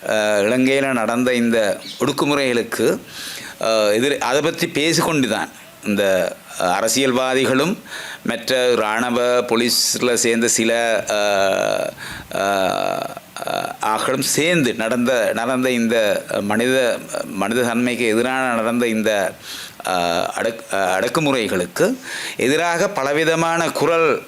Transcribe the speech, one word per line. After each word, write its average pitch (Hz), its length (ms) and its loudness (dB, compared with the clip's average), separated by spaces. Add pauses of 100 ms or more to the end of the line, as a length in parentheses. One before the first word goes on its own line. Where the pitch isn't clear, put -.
(100)
ஆ, 110 40 0 (240)
இலங்கையில 131 540 2
நடந்த 123 420 0
இந்த 113 460 2 (200)
ஒடுக்குமுறைகளுக்கு, 135 1000 0 (640)
ஆ, 110 220 2
எதிர்-, 117 340 2
அதை 127 220 0
பத்தி 165 280 -2
பேசிக்கொண்டு 151 600 0
தான் 98 200 -2 (360)
இந்த 98 520 2 (220)
அரசியல்வாதிகளும் 131 1200 2 (440)
மற்ற 123 500 0
இராணுவ 120 680 2
போலீஸ்ல 117 760 0
சேர்ந்த 117 340 2
சில, 113 600 2
ஆ, 101 400 2 (840)
ஆ, 92 840 -2 (600)
ஆக்களும் 120 400 0
சேர்ந்து 143 540 2
நடந்த, 117 600 0
நடந்த 127 360 0
இந்த 113 540 2 (160)
மனித, 117 580 2 (260)
மனித 101 380 -2
தன்மைக்கு 120 440 0
எதிரான 123 480 0
நடந்த 117 320 0
இந்த, 107 460 0 (540)
ஆ, 87 380 0 (140)
அடக்-, - 320 -4
அடக்குமுறைகளுக்கு 104 1200 0 (420)
எதிராக 165 520 0
பலவிதமான 160 840 0
குரல் 156 580 2